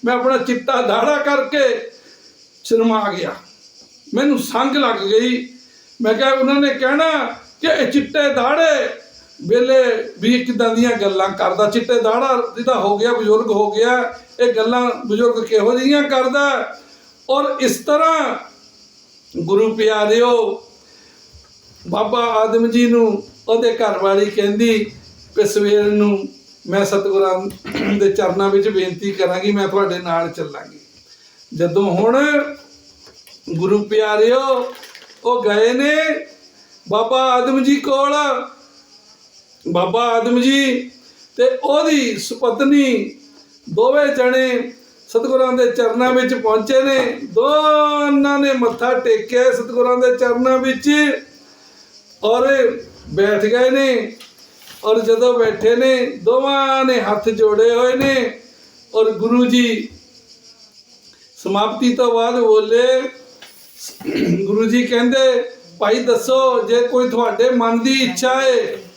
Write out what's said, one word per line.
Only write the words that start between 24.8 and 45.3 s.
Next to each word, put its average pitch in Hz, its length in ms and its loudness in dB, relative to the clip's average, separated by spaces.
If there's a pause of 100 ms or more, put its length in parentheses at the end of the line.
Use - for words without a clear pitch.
ਕਿ 208 100 2
ਸਵੇਰ 208 380 2
ਨੂੰ 208 440 0 (420)
ਮੈਂ 196 160 0
ਸਤਿਗੁਰਾਂ 196 640 0 (440)
ਦੇ 202 180 2
ਚਰਨਾਂ 196 380 -2
ਵਿੱਚ 202 200 2
ਬੇਨਤੀ 190 420 -4
ਕਰਾਂਗੀ, 185 400 -2
ਮੈਂ 196 160 -2
ਤੁਹਾਡੇ 180 320 -2
ਨਾਲ 170 300 -4
ਚੱਲਾਂਗੀ। 143 500 -12 (720)
ਜਦੋਂ 170 300 -2
ਹੁਣ 247 580 0 (1120)
ਗੁਰੂ 196 280 0
ਪਿਆਰਿਓ, 233 880 0 (520)
ਉਹ 196 180 -2
ਗਏ 214 300 2
ਨੇ 302 520 -2 (640)
ਬਾਬਾ 233 340 0
ਆਦਮ 254 400 0
ਜੀ 277 120 4
ਕੋਲ। 277 400 0 (1500)
ਬਾਬਾ 180 380 -2
ਆਦਮ 233 360 0
ਜੀ 269 500 0 (460)
ਤੇ 254 260 2
ਉਹਦੀ 285 540 0
ਸੁਪਤਨੀ 262 1000 0 (540)
ਦੋਵੇਂ 262 360 2
ਜਣੇ 254 640 0 (380)
ਸਤਿਗੁਰਾਂ 254 440 0